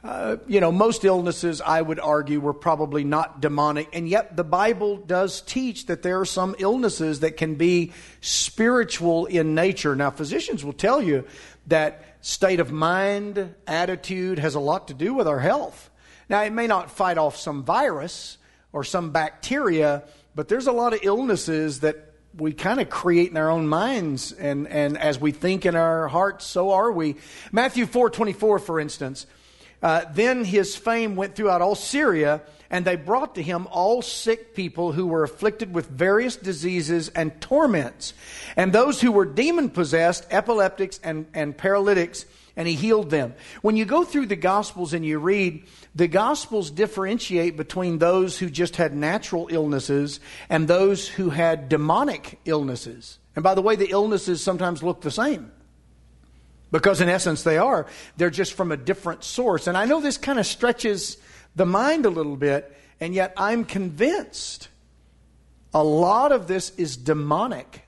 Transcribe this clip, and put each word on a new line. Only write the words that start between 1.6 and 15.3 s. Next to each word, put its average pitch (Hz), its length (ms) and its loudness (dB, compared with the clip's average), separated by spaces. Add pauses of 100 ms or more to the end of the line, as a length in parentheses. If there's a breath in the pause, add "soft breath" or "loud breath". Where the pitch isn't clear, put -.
I 160 220 2
would 156 160 -4
argue, 147 400 0
were 143 160 -2
probably 151 480 -2
not 151 380 -2
demonic, 147 520 0
and 165 160 -6
yet 202 280 0
the 175 80 -2
Bible 202 520 0
does 190 440 -2
teach 254 460 -6
that 170 160 -6
there 185 180 0
are 185 40 0
some 185 340 -4
illnesses 190 640 0
that 156 160 0
can 156 200 -2
be 170 360 2 (280 loud breath)
spiritual 180 1040 0
in 156 300 0
nature. 165 400 0
Now, 143 140 0
physicians 160 540 -6
will 143 80 -8
tell 240 300 2
you 180 240 0 (400 loud breath)
that 156 380 0 (160 loud breath)
state 185 400 2
of 131 100 0
mind, 196 840 -2 (120)
attitude 180 720 -2
has 147 160 -2
a 147 60 -2
lot 143 280 -2
to 135 60 -12
do 170 200 -2
with 254 120 2
our 143 140 0